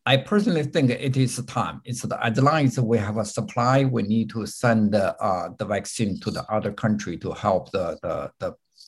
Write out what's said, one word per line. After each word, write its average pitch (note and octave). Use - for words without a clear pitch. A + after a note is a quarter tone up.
I C3+
personally F#3+
think C3
it C3
is B2+
time. F#2
It's B2
the, -
as A#2
long D3
as C3
we A2+
have G#2
a A2
supply, A#2+
we A#2+
need A2
to A2
send A2
the, G2
uh, F2+
the G#2+
vaccine G2+
to -
the -
other G#2
country G#2
to F2+
help F#2+
the, E2
the, D#2
the F2+